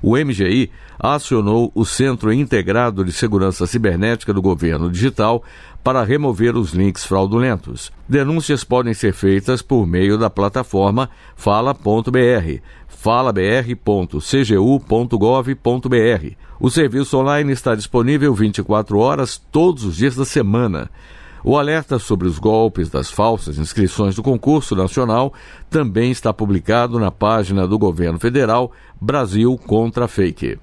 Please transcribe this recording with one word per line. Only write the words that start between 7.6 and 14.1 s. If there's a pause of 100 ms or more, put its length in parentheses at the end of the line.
Denúncias
podem
ser
feitas
por
meio
da
plataforma (280)
fala
ponto
B
R, (280)
fala
B
R
ponto